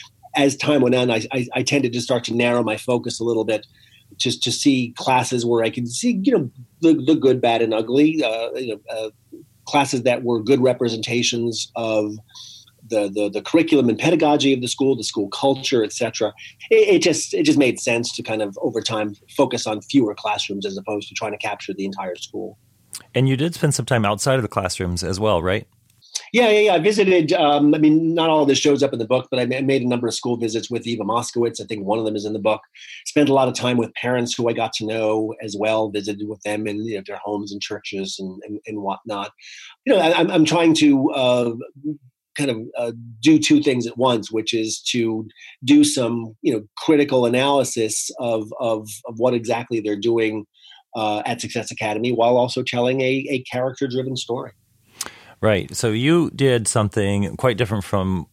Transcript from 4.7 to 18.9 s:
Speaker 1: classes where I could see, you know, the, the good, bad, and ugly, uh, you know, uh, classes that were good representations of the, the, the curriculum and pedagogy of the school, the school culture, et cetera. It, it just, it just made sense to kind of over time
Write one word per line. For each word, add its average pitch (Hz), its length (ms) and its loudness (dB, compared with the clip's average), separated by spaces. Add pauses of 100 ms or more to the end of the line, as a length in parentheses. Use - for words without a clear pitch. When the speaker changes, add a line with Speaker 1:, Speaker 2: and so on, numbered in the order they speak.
Speaker 1:
classes 123 480 0
where 117 180 2
I 113 60 2
could 120 200 -6
see, 214 340 -2
you 254 120 4
know, 147 140 0 (320)
the, 165 120 6 (120)
the 156 100 4
good, 131 240 2
bad, 117 220 2
and 113 120 0
ugly, 139 500 2
uh, 113 320 -4
you 127 180 -6
know, 101 80 -12 (160)
uh, 110 120 -6 (560)
classes 135 380 0
that 123 200 0
were 120 180 0
good 127 200 4
representations 120 1120 -2
of 110 400 -2 (720)
the, 104 220 0
the, 104 220 -2
the 101 100 -6
curriculum 156 480 2
and 107 80 0
pedagogy 147 560 2
of 123 80 -2
the 123 60 -6
school, 135 280 0
the 110 80 -10
school 104 260 -4
culture, 135 540 0
et 101 80 -4
cetera. 110 400 -4 (380)
It, 208 260 6
it 160 60 4
just, - 320 0
it 185 80 0
just 147 160 4
made 127 220 2
sense 120 360 -2
to 123 60 -8
kind 110 220 -4
of 98 180 -8
over 117 180 -2
time 107 360 -4 (200)